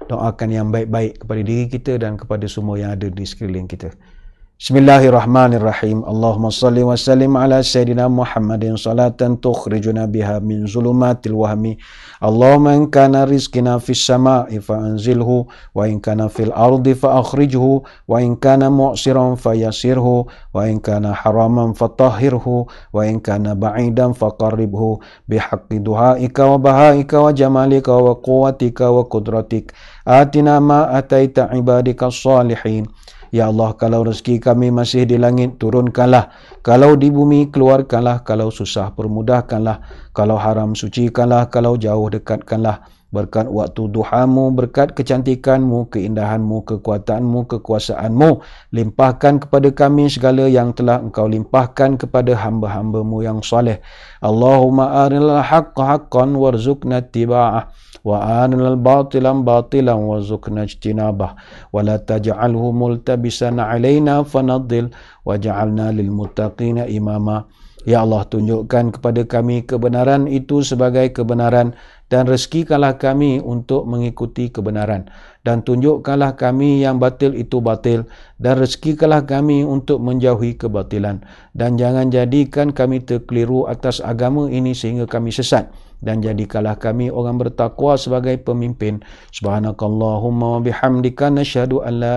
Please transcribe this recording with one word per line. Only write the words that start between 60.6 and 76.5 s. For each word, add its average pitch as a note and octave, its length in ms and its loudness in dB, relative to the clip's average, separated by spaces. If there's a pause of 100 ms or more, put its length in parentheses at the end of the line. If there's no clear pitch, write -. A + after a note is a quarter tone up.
ijtinabah. G#2+ 720 -4 (320)
Wa G#2 160 -4
la G#2+ 160 0
taj'alhu A2+ 720 -2
multabisan A#2+ 880 -2
alaina C#3+ 640 2
fanadil. B2+ 640 -2 (400)
Wa G2+ 80 -4
ja'alna G#2+ 560 -2
lil G2+ 240 -4
muttaqina A#2 720 -6
imama. G#2+ 560 -4 (380)
Ya A#2 240 0
Allah, A2 240 0
tunjukkan A2 640 -2
kepada A#2 320 -2
kami A#2+ 400 -2
kebenaran B2+ 640 0
itu C#3 320 -2
sebagai B2+ 560 0
kebenaran A#2+ 560 0 (400)
dan B2+ 160 2
rezekikanlah C#3+ 720 0
kami C#3 400 0
untuk B2 480 -4
mengikuti A#2+ 640 -6
kebenaran. G#2 560 -6 (320)
Dan A#2 240 -2
tunjukkanlah C#3 720 0
kami C#3 480 0